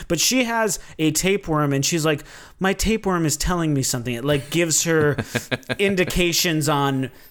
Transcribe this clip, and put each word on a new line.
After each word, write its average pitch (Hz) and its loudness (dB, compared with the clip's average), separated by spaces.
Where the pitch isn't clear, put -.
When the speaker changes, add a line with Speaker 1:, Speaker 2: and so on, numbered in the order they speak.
Speaker 1:
but 170 0
she 254 2
has 226 0
a 156 2
tapeworm 156 0
and 139 0
she's 160 0
like, 156 0
"My 185 2
tapeworm 190 0
is 143 0
telling 170 0
me 139 2
something." 123 -2
It, 117 -6
like, 143 0
gives 165 2
her 156 2
Speaker 2:
<laughs> 127 -4
Speaker 1:
indications 175 2
on 139 0